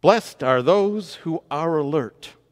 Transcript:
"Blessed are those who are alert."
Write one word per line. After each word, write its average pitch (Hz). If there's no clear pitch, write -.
"Blessed 208
are 127
those 196
who 165
are 160
alert." 143